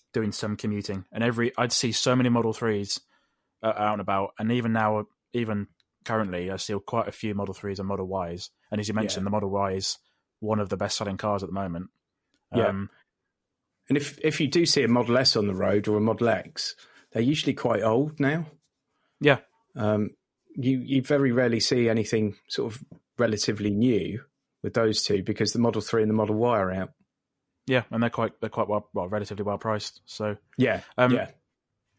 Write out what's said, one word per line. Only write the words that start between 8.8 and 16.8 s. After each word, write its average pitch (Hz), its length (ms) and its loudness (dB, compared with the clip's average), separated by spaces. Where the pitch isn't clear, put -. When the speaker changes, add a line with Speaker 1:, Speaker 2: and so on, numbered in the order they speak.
Speaker 1:
you 107 60 -2
mentioned, 104 300 -2
Speaker 2:
Yeah. - 20 -2
Speaker 1:
the 101 60 -2
Model 104 180 0
Y 98 240 -2
is 95 240 -4
one 107 200 0
of 101 100 -2
the 98 80 -2
best-selling 98 400 -4
cars 101 260 -2
at 87 60 -6
the 90 40 -8
moment. 92 360 -6
Speaker 2:
Yeah. 113 120 4
Speaker 1:
Um, 98 220 -4
Speaker 2:
And 143 80 4
if, 143 260 -4
if 156 180 0
you 143 60 4
do 170 180 4
see - 180 4
a 113 40 4
Model 120 300 4
S 131 180 4
on 107 120 2
the 95 60 0
road 98 340 2
or 107 100 4
a 104 40 2
Model 110 280 2
X, - 460 -4